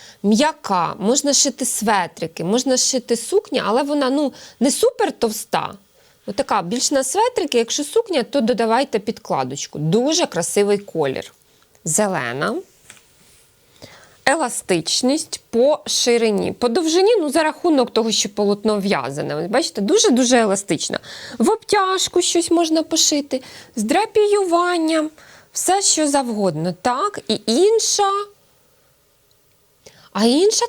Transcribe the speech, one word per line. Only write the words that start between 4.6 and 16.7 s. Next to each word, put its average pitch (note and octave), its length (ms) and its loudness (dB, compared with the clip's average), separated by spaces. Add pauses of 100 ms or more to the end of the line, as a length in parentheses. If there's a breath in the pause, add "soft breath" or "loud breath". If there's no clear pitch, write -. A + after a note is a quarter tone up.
супер A4 400 0
товста. - 640 -4 (520 soft breath)
Отака, G#3+ 360 -2
більш G#3 300 -4
на C4+ 120 2
светрики, G4 540 0
якщо A#3 260 -2
сукня, F#4 400 -2
то - 180 -2
додавайте A3+ 580 0
підкладочку. C#3+ 800 -6
Дуже A#3+ 460 0
красивий G3+ 520 0
колір. D#3+ 560 -6 (520)
Зелена. E3 720 -2 (1700 loud breath)
Еластичність B3+ 1200 -2
по C#4 360 2
ширині. A3 680 0
По B3 180 -2
довжині, F4+ 500 2